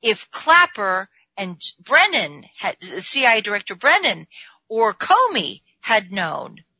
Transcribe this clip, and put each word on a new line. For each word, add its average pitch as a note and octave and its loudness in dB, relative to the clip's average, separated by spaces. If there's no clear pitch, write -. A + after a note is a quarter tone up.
if A3+ -2
Clapper G#3 0
and F#3 -10
Brennan, C4 0
had, - -6
C F#3 -4
I A3+ 4
A A3 -2
Director G3+ -6
Brennan C4 0
or A3 0
Comey F#4+ 0
had G#3 -2
known D#3+ -8